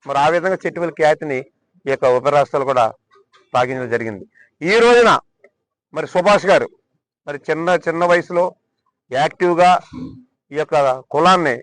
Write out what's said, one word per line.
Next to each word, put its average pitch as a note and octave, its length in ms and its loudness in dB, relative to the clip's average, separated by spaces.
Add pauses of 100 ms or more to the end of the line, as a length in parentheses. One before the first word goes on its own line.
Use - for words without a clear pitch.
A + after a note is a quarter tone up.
మరి C#3 180 -2
ఆ - 100 4
విధంగా F3 300 -2
చెట్టుబలి E3+ 340 -6
ఖ్యాతిని D3+ 400 0 (480)
ఈ C3+ 60 -6
యొక్క C3 140 -2 (100)
ఉప B2+ 200 -2
రాష్ట్రాలు C#3 340 -2
కూడా B2 160 2 (680)
సాగించడం B2+ 400 -2
జరిగింది. A2+ 300 -6 (460)
ఈ G#3 40 2 (100)
రోజున A#3+ 260 6 (840)
మరి D#3 200 -6
సుభాష్ F#3 360 2
గారు C#3 180 2 (580)
మరి C#3+ 120 -10 (100)
చిన్న, D#3+ 200 -4 (180)
చిన్న E3 240 -4
వయసులో F3 340 0 (680)
యాక్టివ్గా E3+ 600 2 (840)
ఈ D3 60 -4
యొక్క D3+ 160 -4 (380)
కులాన్ని E3 480 2